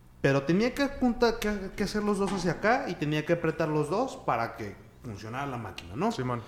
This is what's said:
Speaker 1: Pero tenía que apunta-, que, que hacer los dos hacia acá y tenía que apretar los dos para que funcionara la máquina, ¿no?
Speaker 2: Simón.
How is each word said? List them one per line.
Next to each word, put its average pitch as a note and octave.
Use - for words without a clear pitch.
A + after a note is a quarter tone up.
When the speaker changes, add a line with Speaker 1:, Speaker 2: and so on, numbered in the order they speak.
Speaker 1:
Pero C#3
tenía G#3+
que C#4+
apunta-, A#3+
que, G3+
que G#3
hacer G#3
los G#3
dos G3
hacia F3+
acá C4
y F3+
tenía D3+
que E3+
apretar D#3+
los D3+
dos A#3
para A#2
que G2+
funcionara A2+
la B2+
máquina, F#2
¿no? G3
Speaker 2:
Simón. B2